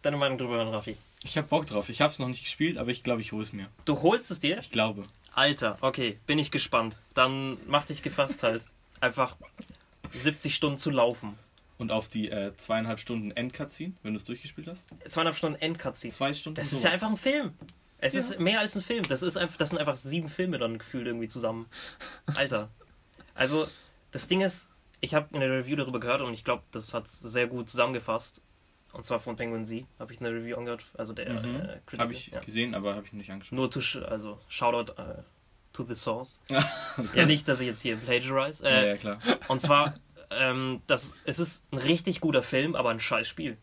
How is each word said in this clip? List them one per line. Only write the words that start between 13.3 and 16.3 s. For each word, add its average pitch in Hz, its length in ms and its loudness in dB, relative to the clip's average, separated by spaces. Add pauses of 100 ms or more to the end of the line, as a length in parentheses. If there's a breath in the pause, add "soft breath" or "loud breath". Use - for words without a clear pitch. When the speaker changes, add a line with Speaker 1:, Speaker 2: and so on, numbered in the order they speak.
Speaker 2:
Endcutscene, 143 600 -6 (100)
wenn 107 120 -2
du's 101 100 -6
durchgespielt 156 420 -10
hast? 175 220 -14 (200)
Speaker 1:
Zweieinhalb 165 280 2
Stunden 151 240 0
Endcutscene. 156 520 -2
Speaker 2:
Zwei 139 200 0